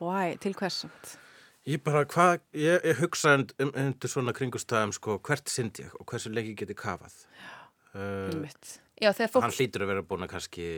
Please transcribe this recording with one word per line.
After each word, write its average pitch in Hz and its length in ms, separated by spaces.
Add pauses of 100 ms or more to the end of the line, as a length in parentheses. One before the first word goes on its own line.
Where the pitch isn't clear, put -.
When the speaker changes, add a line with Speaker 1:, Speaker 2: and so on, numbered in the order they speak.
Speaker 1:
why? 180 360
Til 196 180
hvers - 300
samt? - 320 (500)
Speaker 2:
Ég 147 160
bara, 147 220
hvað, 175 360 (120)
ég, 160 320
ég 160 120
hugsa 160 420
und-, 127 200
um, 139 140
undir 131 360
svona 123 240
kringumstæðum, 117 600
sko, 104 260
hvert - 300
synd 113 320
ég - 180
og - 80
hversu 113 260
lengi 110 220
get 101 140
ég 101 80
kafað? - 480 (720)
Eh, 98 360
Speaker 1:
Einmitt. - 480 (220)
Speaker 3:
Já, 214 120
þegar 220 180
fólk 247 120
Speaker 2:
Hann 117 80
hlýtur 104 320
að 98 40
vera 98 160
búinn 90 220
að 90 40
kannski, 87 380 (120)